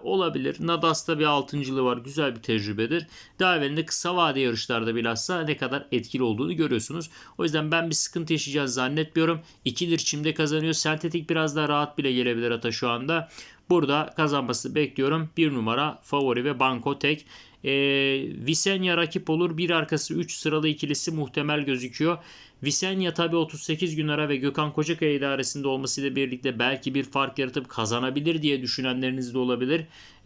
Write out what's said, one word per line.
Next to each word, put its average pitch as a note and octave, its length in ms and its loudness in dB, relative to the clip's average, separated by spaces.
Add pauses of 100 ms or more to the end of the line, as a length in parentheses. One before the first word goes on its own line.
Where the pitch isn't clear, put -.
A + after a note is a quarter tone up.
olabilir. D3+ 580 0
Nadas'ta D#3+ 580 0
bir D3+ 60 2
altıncılığı C#3 600 0
var. B2 120 2
Güzel C3+ 400 -2
bir A2 60 -16
tecrübedir. A2+ 640 0 (320)
Daha F#3 180 4
evvelinde D3+ 300 0
kısa F3+ 300 -2
vade D3 240 4
yarışlarda A#2 540 0
bilhassa A#2 460 -2
ne D3+ 160 -2
kadar C#3 360 -4
etkili B2+ 300 -2
olduğunu B2+ 340 0
görüyorsunuz. D3+ 540 0 (280)
O F3 60 0
yüzden D#3 280 0
ben E3 180 0
bir D3+ 40 -2
sıkıntı E3 380 -2
yaşayacağını C#3+ 360 0
zannetmiyorum. D#3 720 0 (240)
İkidir E3 340 0
çimde D3+ 360 -2
kazanıyor. D#3 380 2
Sentetik D#3 580 -2
biraz D#3 260 2
daha D3+ 120 2
rahat D3 300 0
bile C#3 140 2
gelebilir A#2+ 380 2
ata A#2 220 -2
şu B2 160 -2
anda. C#3+ 400 -2 (420)
Burada D3+ 460 4
kazanmasını C3+ 580 0
bekliyorum. D3+ 600 0
Bir D#3 160 4
numara B2+ 500 0
favori B2+ 420 0
ve C#3 160 0
Banko C3 380 0
tek. D3+ 280 0 (380)
Ee, C3+ 60 -2 (760)
Visenya F#3 500 2
rakip E3+ 340 0
olur. E3 260 2
Bir E3+ 140 0
arkası D#3 440 0
üç E3 200 -4
sıralı D#3 340 0
ikilisi D3+ 420 -2
muhtemel D3+ 500 -2
gözüküyor. C3+ 580 0 (440)
Visenya F#3 520 0
tabii E3+ 220 2
otuz D#3+ 260 0
sekiz D#3+ 340 -2
gün D3+ 120 0
ara D3+ 200 0
ve C#3+ 80 2
Gökhan C#3 360 0
Kocakaya D#3 420 0
idaresinde C#3 540 -2
olmasıyla C3+ 480 -2
birlikte B2+ 420 -2
belki C3 360 0
bir C#3 100 0
fark C3+ 340 -2
yaratıp C3 300 -2
kazanabilir C3 720 0
diye C#3+ 200 2
düşünenleriniz C3 720 -2
de C3 40 0
olabilir. B2+ 460 2 (420)